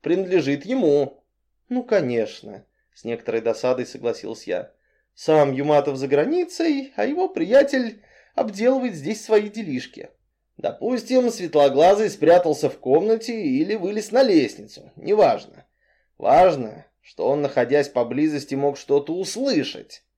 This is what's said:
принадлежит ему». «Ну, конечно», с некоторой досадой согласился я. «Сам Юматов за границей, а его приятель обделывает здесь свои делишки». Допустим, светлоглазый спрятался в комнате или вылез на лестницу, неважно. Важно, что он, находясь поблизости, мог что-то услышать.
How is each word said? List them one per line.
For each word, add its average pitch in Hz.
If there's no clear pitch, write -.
принадлежит 175
ему». 156
«Ну, 247
конечно», 117
с -
некоторой 113
досадой 120
согласился 110
я. 90
«Сам 151
Юматов 143
за 135
границей, 277
а 208
его 359
приятель 254
обделывает 226
здесь 165
свои 208
делишки». 196
Допустим, 240
светлоглазый 165
спрятался 160
в -
комнате 220
или 156
вылез 208
на 247
лестницу, 143
неважно. 175
Важно, 143
что -
он, 147
находясь 139
поблизости, 139
мог 139
что-то 143
услышать. 190